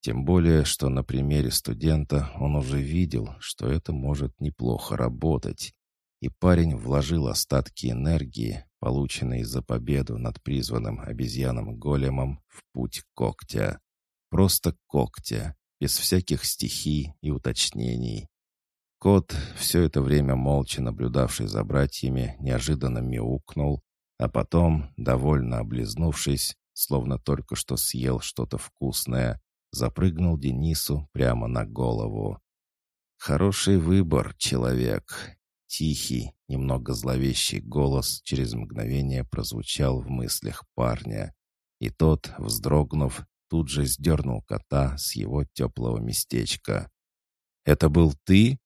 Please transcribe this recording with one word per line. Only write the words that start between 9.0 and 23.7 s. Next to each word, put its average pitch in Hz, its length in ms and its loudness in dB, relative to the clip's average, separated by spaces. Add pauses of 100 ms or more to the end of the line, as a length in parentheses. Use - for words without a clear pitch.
за 60 160 -4
победу 60 560 -2
над 58 260 -6
призванным 58 560 -4
обезьяном-големом, 64 1500 -2
в - 160 -20 (100)
путь 62 300 -6 (100)
когтя. 50 680 -4 (500)
Просто 90 460 2 (120)
когтя, 64 680 -4 (240)
без 69 180 0
всяких - 460 0
стихий 76 800 -2
и 76 100 -2
уточнений. 60 960 -2 (720)
Кот, 98 340 4 (240)
всё - 260 2
это 76 180 2
время 67 340 4
молча 67 460 0
наблюдавший 60 680 0
за 52 160 -2
братьями, 65 760 0
неожиданно 65 600 0
мяукнул, 64 840 -2 (360)